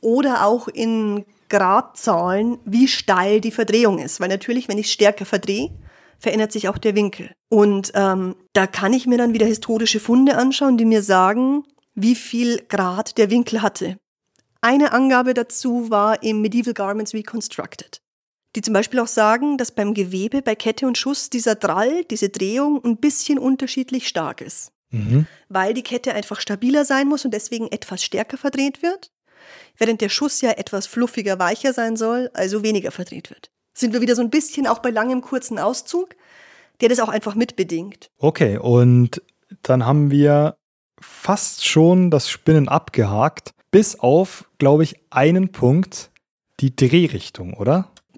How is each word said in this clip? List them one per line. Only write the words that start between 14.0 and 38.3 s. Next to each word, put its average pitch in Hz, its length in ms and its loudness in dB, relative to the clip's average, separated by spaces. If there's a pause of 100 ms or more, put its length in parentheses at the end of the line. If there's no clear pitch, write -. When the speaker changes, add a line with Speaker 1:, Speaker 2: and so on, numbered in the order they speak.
Speaker 1:
Eine 277 300 2
Angabe 254 420 2
dazu 240 560 -4
war 214 320 2
im 220 180 -2
Medieval 226 320 -2
Garments 208 400 -6
Reconstructed, - 880 -10 (560)
die 214 60 -8
zum 220 100 -2
Beispiel 226 280 0
auch 226 80 -2
sagen, 240 500 2
dass 247 140 -4
beim 208 200 -2
Gewebe, 196 480 -4
bei 233 140 -2
Kette 226 320 -4
und 240 100 -2
Schuss - 320 -4
dieser 226 280 -2
Drall, 220 480 -2
diese 202 260 -4
Drehung 247 520 -2
ein 233 140 -2
bisschen 285 420 -2
unterschiedlich 262 720 -4
stark 160 320 -6
ist. - 320 -14 (180)
Speaker 2:
Mhm. 120 360 0 (240)
Speaker 1:
Weil 190 240 -2
die 247 80 -6
Kette 247 320 -6
einfach 208 260 -8
stabiler 247 460 0
sein 277 200 0
muss 285 200 -2
und 220 80 -4
deswegen 226 340 -8
etwas - 340 -10
stärker - 360 -6
verdreht 277 440 -4
wird, 370 280 -6 (680)
während 220 240 0
der 202 80 -2
Schuss - 320 -2
ja 233 120 2
etwas 202 340 -6
fluffiger, 208 520 -4
weicher 220 360 0
sein 226 220 -4
soll, 233 360 -2
also 196 300 -4
weniger 208 300 -2
verdreht - 360 -14
wird. - 220 -20 (260)
Sind 233 160 -2
wir 240 80 0
wieder 247 140 2
so 240 80 0
ein 233 80 -2
bisschen 294 380 -2
auch 226 100 0
bei 247 120 -4
langem, 240 300 -2
kurzen 254 380 -8
Auszug, 254 560 -4 (640)
der 233 80 4
das 247 120 4
auch 220 80 -2
einfach 214 260 -6
mitbedingt. 180 720 -4 (100)
Speaker 2:
Okay, 139 380 2